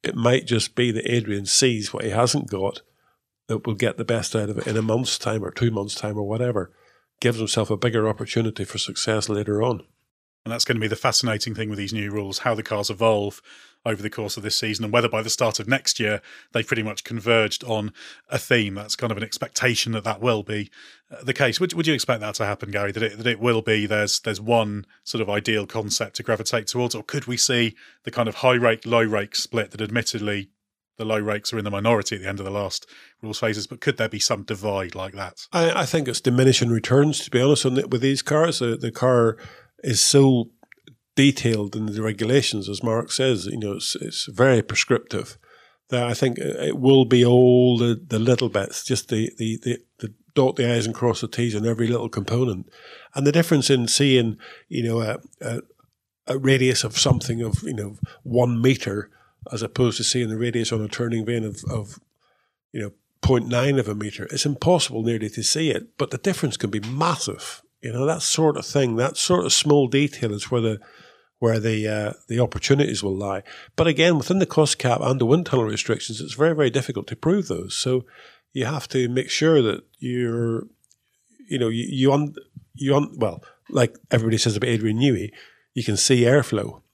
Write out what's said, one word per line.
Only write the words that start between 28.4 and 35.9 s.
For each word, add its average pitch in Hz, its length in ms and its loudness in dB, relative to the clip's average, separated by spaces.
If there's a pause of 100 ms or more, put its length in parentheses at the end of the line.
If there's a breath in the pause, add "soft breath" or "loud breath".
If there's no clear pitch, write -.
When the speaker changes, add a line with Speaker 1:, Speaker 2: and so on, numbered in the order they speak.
Speaker 2:
rake, 117 300 2
low 117 180 2
rake 104 340 -2
split - 340 -4
that 110 100 -14
admittedly 107 680 -4 (460)
the 113 80 -10
low 110 160 0
rakes 104 320 -4
are 117 60 -4
in 104 60 -4
the 104 60 -4
minority 104 460 2
at 92 60 -12
the 98 60 -6
end 98 120 -6
of 98 40 -8
the 95 60 -8
last 101 360 -6 (360 loud breath)
rules 107 160 -10
phases, 107 300 -2
but 120 120 -16
could - 180 -2
there 110 100 0
be 107 100 -8
some 101 240 -2
divide 98 540 -4
like 92 160 -10
that? 95 400 -14
Speaker 1:
I, 165 300 2
I - 40 -2
think 147 220 -2